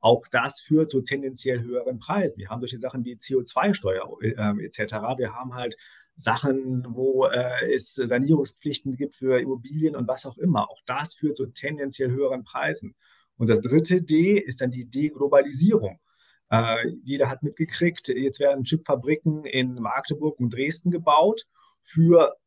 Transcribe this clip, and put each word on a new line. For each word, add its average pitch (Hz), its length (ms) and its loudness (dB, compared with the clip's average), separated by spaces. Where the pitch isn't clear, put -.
Auch 120 260 4
das 127 340 -2
führt 156 300 2
zu 131 120 0
tendenziell 131 600 -4
höheren 123 380 -6
Preisen. - 380 -2
Wir 98 100 -14
haben 117 120 -8
solche 120 180 -8
Sachen 127 260 -6
wie 120 140 -12
C - 180 -2
O 127 80 2
zwei 175 300 0
Steuer, 95 300 -2
äh, 107 420 -2
et 104 100 -8
cetera. 110 440 -4
Wir 113 160 -4
haben 123 200 -12
halt 120 220 -8
Sachen, 131 720 -2
wo, 131 380 2
äh, 123 460 -2
es - 220 -2
Sanierungspflichten 135 1000 -2
gibt 139 180 -6
für 131 260 2
Immobilien 147 560 -4
und 123 100 -4
was 127 200 -4
auch 127 100 -14
immer. 143 340 0
Auch - 140 -20
das 139 300 -4
führt 151 220 -2
zu 123 100 -6
tendenziell 139 640 -4
höheren 131 340 -2
Preisen. 147 500 -6
Und 117 120 0
das 110 120 6
dritte 160 420 2
D 170 360 4
ist 127 220 -4
dann 127 100 -2
die 123 200 -10
Deglobalisierung. 143 1080 2
Äh, 113 380 2
jeder 135 280 0
hat 135 120 -8
mitgekriegt, 165 680 -2
jetzt 131 320 -2
werden 139 240 2
Chipfabriken 151 840 -2
in 127 280 -2
Magdeburg 135 680 -4
und 120 120 0
Dresden 143 380 -2
gebaut 170 540 2
für 165 540 6